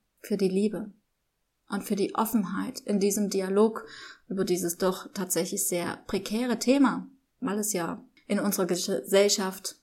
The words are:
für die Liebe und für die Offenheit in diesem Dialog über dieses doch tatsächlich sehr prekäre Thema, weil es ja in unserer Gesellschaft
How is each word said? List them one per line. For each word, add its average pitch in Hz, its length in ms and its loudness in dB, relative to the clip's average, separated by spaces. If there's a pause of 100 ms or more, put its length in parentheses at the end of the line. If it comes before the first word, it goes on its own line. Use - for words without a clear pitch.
(220)
für 202 160 -4
die 190 100 2
Liebe 196 460 0 (760)
und 202 140 -4
für 208 120 -2
die 196 200 -2
Offenheit 202 640 -2
in 208 200 0
diesem 202 300 2
Dialog 196 560 2 (440)
über 190 160 -2
dieses 175 320 0
doch 185 360 -2
tatsächlich 190 540 -2
sehr 175 300 -4 (100)
prekäre 226 520 -2
Thema, 247 500 4 (300)
weil 214 200 -2
es 208 140 -2
ja 170 300 -4 (240)
in 208 120 0
unserer 196 260 0
Gesellschaft 190 1160 0